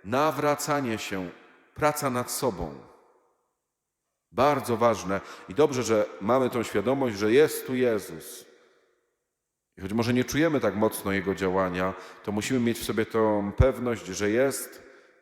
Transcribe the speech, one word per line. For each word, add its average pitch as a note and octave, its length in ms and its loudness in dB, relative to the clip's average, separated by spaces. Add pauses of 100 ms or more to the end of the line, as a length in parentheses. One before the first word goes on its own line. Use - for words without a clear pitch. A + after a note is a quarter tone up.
nawracanie C#3 920 0
się, F#2+ 320 -6 (460)
praca D3 340 0
nad B2 220 -4
sobą. F2 440 -4 (1600)
Bardzo B2 460 2
ważne G2 440 2 (280)
i F#2 40 -10
dobrze, C3 300 4
że G#2+ 260 2 (120)
mamy B2 280 2
tą A#2 140 -2
świadomość, A#2 540 -2
że G#2+ 140 2
jest D3 360 4
tu C3 80 -4
Jezus. G#2+ 680 -2 (1300)
I F#2 40 -18
choć G2 120 -8
może A#2 200 0
nie B2 100 2
czujemy D3 360 0
tak G#2 160 0
mocno G#2+ 360 0
Jego F#2+ 240 -2
działania, F#2 580 0 (300)
to G#2+ 80 -6
musimy A2 280 0
mieć A#2 200 0
w - 40 -10
sobie A2 220 0
tą G#2 460 2
pewność, A#2+ 540 2
że F#2+ 240 -2
jest, B2+ 540 0 (380)